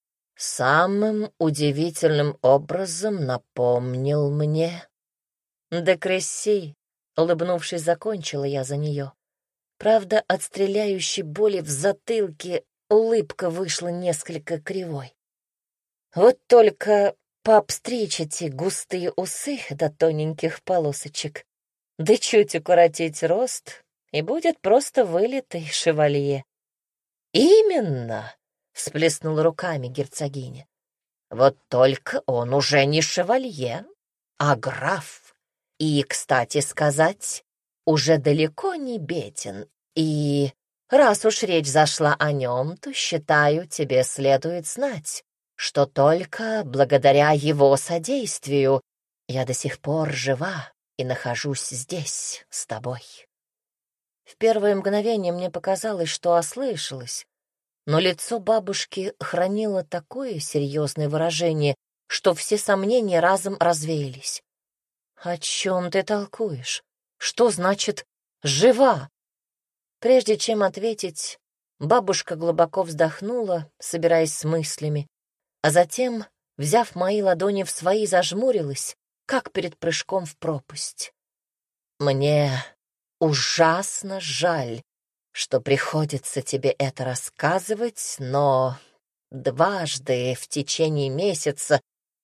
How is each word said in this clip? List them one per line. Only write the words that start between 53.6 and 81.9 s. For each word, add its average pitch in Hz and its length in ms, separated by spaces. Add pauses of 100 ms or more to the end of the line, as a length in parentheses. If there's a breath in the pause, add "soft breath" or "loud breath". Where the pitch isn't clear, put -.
В - 120
первое 214 380
мгновение 202 580
мне 180 160
показалось, 185 600
что 175 260
ослышалась, 165 920 (640)
но 151 120
лицо 185 400
бабушки 196 800
хранило 190 640
такое 185 560
серьезное 147 680
выражение, 156 640 (320)
что - 280
все - 220
сомнения 202 640
разом 190 400
развеялись. 151 840 (720)
"О 175 200
чем 180 540
ты 190 120
толкуешь? 202 800 (360)
Что - 320
значит 196 540 (380)
"жива"?" 196 680 (920)
Прежде 240 360
чем 214 260
ответить, 196 760 (400)
бабушка 185 580
глубоко 165 460
вздохнула, 170 960
собираясь 165 560
с - 100
мыслями, 151 640 (560)
а 151 80
затем, 214 560 (300)
взяв 180 380
мои 196 280
ладони 190 400
в 170 80
свои, 202 360
зажмурилась, 180 920 (300)
как - 260
перед 175 260
прыжком 170 480
в 151 100
пропасть. - 760 (840)